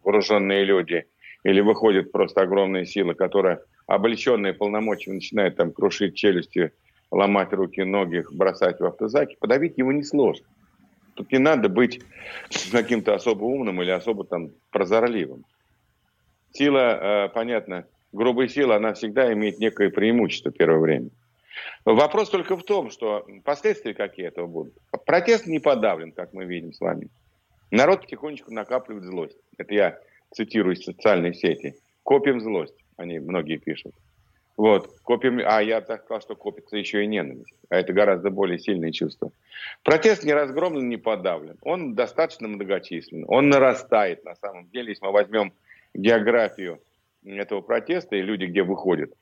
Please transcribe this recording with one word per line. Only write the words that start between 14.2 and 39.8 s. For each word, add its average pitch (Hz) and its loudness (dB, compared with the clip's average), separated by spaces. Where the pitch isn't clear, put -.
там 85 -6
прозорливым. 98 0
Сила, 117 2
э, 95 -6
понятно, 110 -4
грубая 120 0
сила, 127 2
она 107 0
всегда 117 0
имеет 104 -2
некое 104 2
преимущество 104 0
первое 80 4
время. 76 2
Вопрос 147 4
только 185 -2
в 175 -14
том, 180 -2
что 104 -4
последствия 147 -2
какие 95 -6
этого 87 -8
будут. 82 -10
Протест 180 2
не 160 -2
подавлен, 107 0
как 90 -12
мы 95 -12
видим 85 -10
с - -20
вами. 85 -6
Народ 151 4
потихонечку 143 -14
накапливает 110 -8
злость. 90 -10
Это 95 -10
я 95 2
цитирую 101 -2
из - -16
социальной 90 0
сети. 78 -4
«Копим 135 2
злость», 101 -6
они 85 -10
многие 80 -6
пишут. - -12
Вот, 107 4
копим, 120 0
а 107 4
я 110 0
так 113 -10
сказал, 107 -8
что 104 -14
копится - -10
ещё 101 -2
и 104 0
ненависть. 69 -6
А 87 0
это 92 0
гораздо 98 2
более 95 -2
сильные 82 -4
чувства. - -6